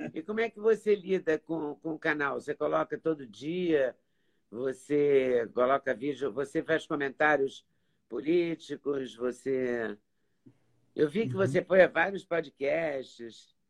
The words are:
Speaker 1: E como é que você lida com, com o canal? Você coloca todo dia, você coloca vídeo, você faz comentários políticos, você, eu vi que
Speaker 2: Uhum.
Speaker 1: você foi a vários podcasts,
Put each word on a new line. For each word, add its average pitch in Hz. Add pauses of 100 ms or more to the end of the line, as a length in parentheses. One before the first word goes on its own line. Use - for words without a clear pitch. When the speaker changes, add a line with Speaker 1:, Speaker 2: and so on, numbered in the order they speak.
(140)
Speaker 1:
E 160
como 214
é 226
que 208
você 214
lida 170
com, 151
com 156
o 156
canal? 147
Você 147
coloca 151
todo 151
dia, 147 (540)
você 131
coloca 131
vídeo, 127
você 139
faz 156
comentários 143 (420)
políticos, 143
você, 123 (960)
eu 147
vi 196
que 127
Speaker 2:
Uhum. 190
Speaker 1:
você 143
foi 185
a 170
vários 165
podcasts, 143 (160)